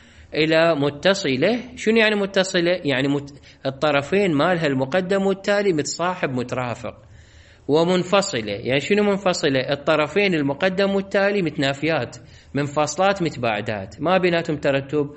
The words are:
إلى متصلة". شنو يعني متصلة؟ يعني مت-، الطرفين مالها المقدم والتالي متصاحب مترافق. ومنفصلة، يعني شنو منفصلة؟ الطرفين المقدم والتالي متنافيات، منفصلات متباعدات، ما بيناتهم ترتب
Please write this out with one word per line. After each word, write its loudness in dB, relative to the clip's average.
إلى 4
متصلة". 0
شنو 0
يعني 4
متصلة؟ 0
يعني 0
مت-، -4
الطرفين 0
مالها 2
المقدم 0
والتالي 0
متصاحب -2
مترافق. -4
ومنفصلة، 2
يعني -2
شنو 2
منفصلة؟ 0
الطرفين 0
المقدم 0
والتالي 0
متنافيات، -2
منفصلات 0
متباعدات، -4
ما 2
بيناتهم 0
ترتب -2